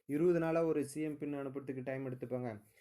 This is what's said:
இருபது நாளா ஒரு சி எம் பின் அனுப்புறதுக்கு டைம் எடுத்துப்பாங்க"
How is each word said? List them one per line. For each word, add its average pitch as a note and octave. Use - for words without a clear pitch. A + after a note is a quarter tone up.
இருபது E3+
நாளா E3
ஒரு D#3
சி D3+
எம் D3+
பின் D3
அனுப்புறதுக்கு C3+
டைம் C3+
எடுத்துப்பாங்க" B2+